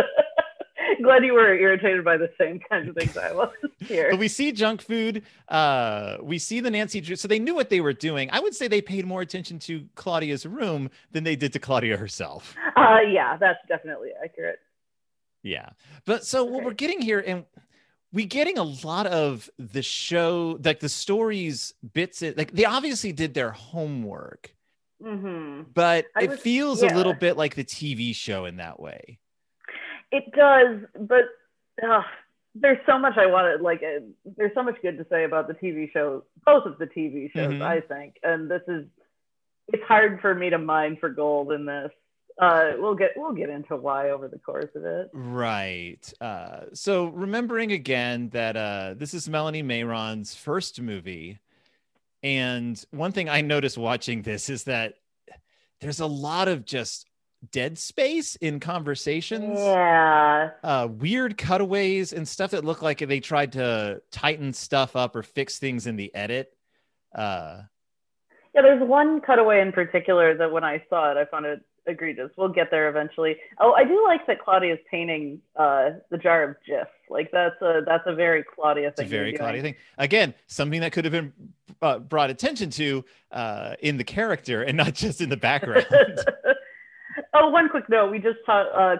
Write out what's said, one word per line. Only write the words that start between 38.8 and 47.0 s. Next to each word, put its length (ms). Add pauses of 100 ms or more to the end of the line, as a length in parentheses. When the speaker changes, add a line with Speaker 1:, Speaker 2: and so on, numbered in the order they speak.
Speaker 1:
it's 160
hard 360
for 140
me 160
to 80
mine 400
for 100
gold 420
in 140
this. 240 (500)
Uh, 380
we'll 180
get, 200
we'll 180
get 160
into 260
why 340
over 180
the 120
course 360
of 100
it. 280
Speaker 2:
Right. 840 (220)
Uh, 420 (120)
so 320